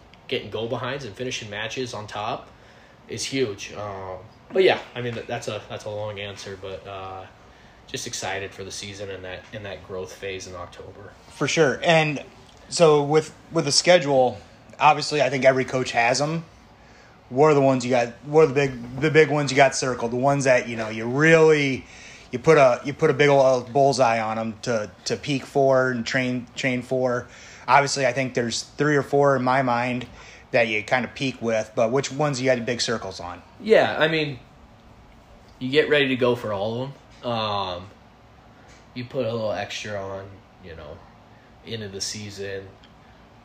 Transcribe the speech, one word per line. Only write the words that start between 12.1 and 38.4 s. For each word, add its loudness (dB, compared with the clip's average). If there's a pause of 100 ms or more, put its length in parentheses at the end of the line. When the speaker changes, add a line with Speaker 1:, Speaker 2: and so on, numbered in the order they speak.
Speaker 2:
so 6
with, 0 (160)
with -2
the -2
schedule, 4 (400)
obviously 2
I 2
think 2
every 4
coach -4
has 2
'em. -2 (840)
What 4
are 6
the 6
ones 4
you -4
got? 2 (180)
What 6
are 4
the -2
big, -2
the 0
big 6
ones 0
you 0
got 6
circled? -2
The -4
ones 2
that, 4
you -6
know, -6
you -6
really, 4 (440)
you -6
put 6
a, 6
you -4
put 0
a 4
big 4
old 4
bullseye 4
on -4
'em -6
to, -2 (160)
to -2
peak -6
for 2
and -4
train, -4 (100)
train -4
for. -2 (380)
Obviously, 4
I 2
think -4
there's -2 (120)
three 2
or 2
four 4
in 0
my 2
mind -2 (440)
that 2
you -2
kinda -2
peak -6
with, -2
but 2
which -2
ones -2
you 2
got -4
big -4
circles -6
on? -12 (180)
Speaker 1:
Yeah, 4
I 2
mean, -4 (1200)
you -6
get 4
ready 4
to 0
go 2
for -8
all -4
of -8
'em. -12
Um, -4 (1000)